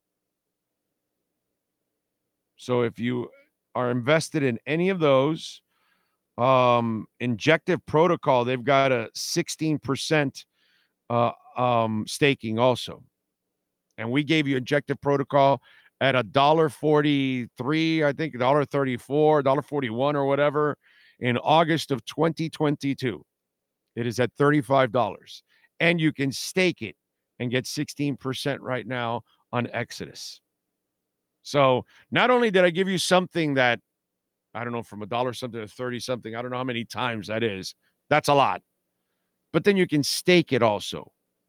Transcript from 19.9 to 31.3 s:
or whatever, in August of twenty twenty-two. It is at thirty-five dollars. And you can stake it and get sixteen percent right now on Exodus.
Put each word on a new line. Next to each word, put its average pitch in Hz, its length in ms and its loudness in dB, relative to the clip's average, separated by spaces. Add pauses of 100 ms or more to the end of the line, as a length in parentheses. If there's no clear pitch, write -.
or 143 100 0
whatever, 143 520 0 (420)
in 120 180 0
August 160 520 2
of 131 160 -4
twenty 160 440 -2
twenty-two. 139 760 -4 (720)
It 117 100 -4
is 120 140 -2
at 123 180 0
thirty-five 139 540 4
dollars. 107 520 -4 (360)
And 170 220 2
you 156 100 4
can 135 220 -2
stake - 480 -2
it 104 160 -12 (420)
and 123 100 -6
get 127 160 -2
sixteen 143 520 -6
percent 131 440 -6
right 127 240 -6
now 120 360 -6 (320)
on 120 180 -4
Exodus. - 720 -12 (1000)